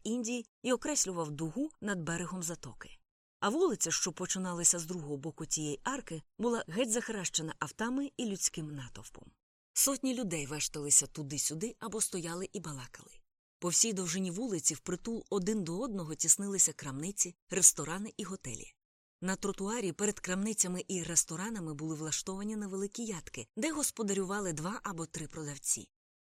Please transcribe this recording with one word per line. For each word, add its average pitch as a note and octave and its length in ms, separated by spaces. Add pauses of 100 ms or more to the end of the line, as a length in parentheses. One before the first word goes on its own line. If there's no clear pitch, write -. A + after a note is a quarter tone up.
Індії A#3 420 (180)
і B3+ 100
окреслював F#3+ 580
дугу E3 380 (120)
над G3+ 180
берегом E3+ 440
затоки. C#3+ 540 (420)
А G3 100
вулиця, C4 420
що - 200
починалася F3+ 680
з D#3+ 60
другого D3+ 320
боку D#3 280
тієї D3+ 380
арки, A#3+ 380 (180)
була A#3 280
геть G#3+ 240
захаращена G3 680
автами B3 580
і B3+ 80
людським D#3+ 500
натовпом. - 560 (420)
Сотні C4 400
людей E3+ 320
вешталися C#3+ 640
туди-сюди D3+ 720
або G#3+ 220
стояли F3 520
і G#3+ 60
балакали. D3 520 (480)
По F3 100
всій A3+ 240
довжині F#3 380
вулиці F#3 420
впритул F#3+ 560
один G3+ 340
до E3 160
одного G3 360
тіснилися G3 580
крамниці, D#3 640 (140)
ресторани F3+ 680
і G#3+ 60
готелі. F3 500 (480)
На F#3 140
тротуарі G3 560
перед G3+ 280
крамницями F#3 680
і F3+ 160
ресторанами E3+ 680
були D#3 220
влаштовані F#3+ 600
невеликі G3+ 500
ядки, E3+ 500
де D4 160
господарювали G3+ 800
два F3 300
або E3 220
три D#3 220
продавці. C#3+ 600 (420)